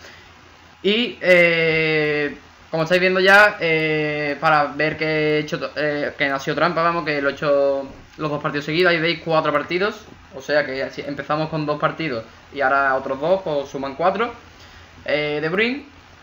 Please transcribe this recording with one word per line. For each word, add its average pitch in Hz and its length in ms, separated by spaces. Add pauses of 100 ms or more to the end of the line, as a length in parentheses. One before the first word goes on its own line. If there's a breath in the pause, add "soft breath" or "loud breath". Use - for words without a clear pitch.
(840 loud breath)
Y, 220 400
eh, 160 1120 (340)
como 160 120
estáis 180 180
viendo 185 200
ya, 202 380
eh, 156 800
para 156 260
ver 151 340
que 156 80
he 151 320
hecho, 151 380
eh, 147 420
que 139 100
no 139 80
ha 135 40
sido 147 160
trampa, 165 260
vamos, 170 240
que 147 160
lo 139 80
he - 20
hecho 139 560 (300)
los 151 120
dos 147 120
partidos 147 240
seguidos, 170 260
ahí 165 80
veis 160 240
cuatro 156 260
partidos, 170 540 (300)
o 139 80
sea 147 240
que 135 160
así 131 240
empezamos 151 420
con 156 160
dos 147 140
partidos 151 460 (280 loud breath)
y 139 80
ahora 135 360
otros 135 240
dos, 185 220
pues 143 260
suman 135 260
cuatro, 196 380 (720 loud breath)
eh, 151 360
De 156 80
Bruyne. 233 360 (380)